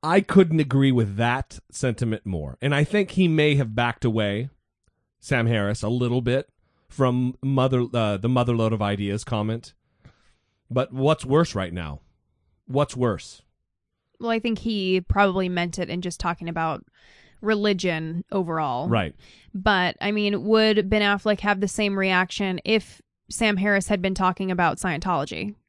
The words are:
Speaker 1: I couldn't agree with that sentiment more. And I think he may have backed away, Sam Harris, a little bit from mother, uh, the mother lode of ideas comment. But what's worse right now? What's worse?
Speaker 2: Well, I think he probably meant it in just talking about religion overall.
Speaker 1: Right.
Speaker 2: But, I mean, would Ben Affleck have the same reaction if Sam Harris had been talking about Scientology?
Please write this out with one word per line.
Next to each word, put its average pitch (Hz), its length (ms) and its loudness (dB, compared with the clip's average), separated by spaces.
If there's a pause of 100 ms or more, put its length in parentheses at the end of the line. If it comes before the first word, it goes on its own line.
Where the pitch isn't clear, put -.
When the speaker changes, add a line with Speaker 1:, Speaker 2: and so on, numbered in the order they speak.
Speaker 1:
I 170 180 4
couldn't 170 380 6
agree 135 320 4
with 110 260 0
that 120 420 -2 (100)
sentiment 117 560 -4
more. 78 340 -6
And 139 140 0
I 143 100 4
think 202 280 0
he 180 160 4
may 151 260 4
have 123 220 0
backed 120 280 -2
away, 110 460 0 (720)
Sam 120 260 0
Harris, 107 380 0
a 107 60 -2
little 123 340 0
bit 123 260 -2 (400)
from 127 540 0
mother, 131 500 2
uh, 107 240 0
the 98 100 -2
mother 123 280 2
lode 113 180 2
of 107 80 -2
ideas 101 420 -2
comment. 113 520 -6 (960)
But 127 200 -2
what's 135 320 0
worse 147 300 2
right 92 180 -4
now? 78 280 -8 (680)
What's 139 320 -2
worse? 113 460 -4 (760)
Speaker 2:
Well, 233 120 -2
I 226 80 0
think 220 200 -2
he 185 420 0
probably 190 480 2
meant 175 280 -4
it 180 100 -4
in 175 140 -6
just 175 180 -8
talking 170 300 -4
about 160 340 -4 (560)
religion 180 920 -2
overall. 160 580 -2
Speaker 1:
Right. 101 260 0 (380)
Speaker 2:
But, 190 480 0
I 208 100 -2
mean, 208 340 -2
would 214 440 4
Ben 214 120 2
Affleck 202 400 0
have 202 180 0
the 202 80 -2
same 196 300 -2
reaction 185 680 0
if - 380 -2 (280)
Sam 214 280 0
Harris 196 300 2
had 202 140 0
been 190 140 -2
talking 185 360 0
about 175 260 0
Scientology? 170 800 -4 (140)